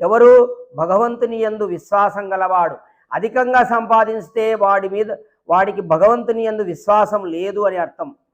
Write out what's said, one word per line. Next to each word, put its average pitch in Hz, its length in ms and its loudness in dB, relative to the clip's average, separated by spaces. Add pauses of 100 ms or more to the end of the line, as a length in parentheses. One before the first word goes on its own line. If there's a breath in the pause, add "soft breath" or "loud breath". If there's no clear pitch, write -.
ఎవరు? 226 280 6 (500)
భగవంతుని 226 680 -2
యందు 214 280 -4
విశ్వాసం 202 600 -2
గలవాడు. 180 420 0 (360 soft breath)
అధికంగా 247 500 0 (120)
సంపాదిస్తే 220 720 -2 (160)
వాడి 196 320 0
మీద, 208 160 -4 (420 soft breath)
వాడికి 196 300 0 (120)
భగవంతుని 226 540 2
యందు 214 220 -4
విశ్వాసం 208 520 0 (120)
లేదు 190 360 -6
అని 185 160 -4
అర్థం. 156 240 -12 (240)